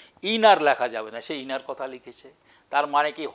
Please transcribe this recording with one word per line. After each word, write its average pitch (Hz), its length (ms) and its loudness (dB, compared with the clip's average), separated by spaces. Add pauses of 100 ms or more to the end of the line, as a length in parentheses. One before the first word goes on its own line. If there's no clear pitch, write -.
(220)
ইনার 208 400 4
লেখা 131 260 2
যাবে 110 240 -8
না। 117 100 -12
সে 156 160 -8
ইনার 131 300 -8
কথা 135 200 -10
লিখেছে, 131 460 -18 (360)
তার 147 180 0
মানে 147 240 2
কি, 151 240 -8